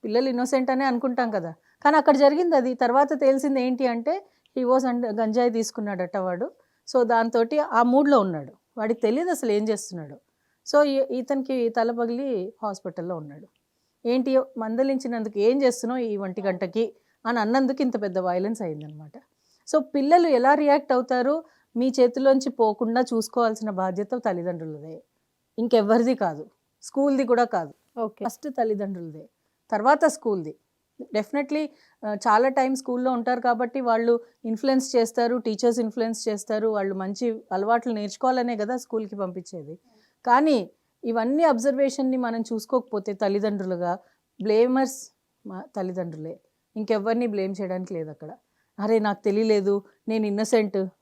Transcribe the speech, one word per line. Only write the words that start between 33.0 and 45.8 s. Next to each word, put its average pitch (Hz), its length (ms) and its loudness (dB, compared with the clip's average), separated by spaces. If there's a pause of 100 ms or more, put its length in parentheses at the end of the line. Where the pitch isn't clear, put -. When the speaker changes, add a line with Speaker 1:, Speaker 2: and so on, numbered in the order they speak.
Speaker 1:
ఉంటారు 247 280 -2
కాబట్టి 240 400 -2
వాళ్ళు 233 400 2 (240)
ఇన్‌ఫ్లుయెన్స్ 262 520 0
చేస్తారు, 233 400 0
టీచర్స్ 233 420 0
ఇన్‌ఫ్లుయెన్స్ 226 500 -4
చేస్తారు, 214 400 -4
వాళ్ళు 196 260 -2
మంచి 202 460 -4 (120)
అలవాట్లు 233 400 0
నేర్చుకోవాలనే 240 640 -2
కదా 214 200 -4
స్కూల్కి 220 400 -6
పంపించేది. 180 600 -10 (480)
కానీ 247 440 4 (340)
ఇవన్నీ 240 380 0
అబ్జర్వేషన్‌ని 262 760 2
మనం 233 240 -2
చూసుకోకపోతే 220 760 -4
తల్లిదండ్రులుగా 196 840 -2 (440)
బ్లేమర్స్ 254 720 2 (320)
మా 196 160 -14 (140)
తల్లిదండ్రులే, 175 640 -6 (360)